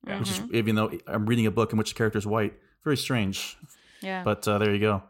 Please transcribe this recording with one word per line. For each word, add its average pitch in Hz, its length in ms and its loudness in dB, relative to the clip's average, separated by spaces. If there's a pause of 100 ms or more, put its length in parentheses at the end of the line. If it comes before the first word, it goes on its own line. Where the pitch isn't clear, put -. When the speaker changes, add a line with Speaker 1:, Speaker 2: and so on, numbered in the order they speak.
Speaker 1:
yeah. - 120 -6
Speaker 2:
Which 95 120 -2
is, 95 100 -2
Speaker 3:
Mm-hmm. 117 140 -8
Speaker 2:
even 110 220 2
though 107 160 0 (140)
I'm 104 200 -2
reading 117 200 4
a 107 40 4
book 110 220 0
in 110 60 2
which 107 140 -2
the - 60 -12
character 110 200 0
is 104 80 -4
white, 107 280 0 (300)
very 147 120 2
strange. 110 600 -2 (460)
Speaker 3:
Yeah. 190 200 -6
Speaker 2:
But, 107 240 0
uh, 104 120 4
there 104 140 4
you 101 80 2
go. 104 300 2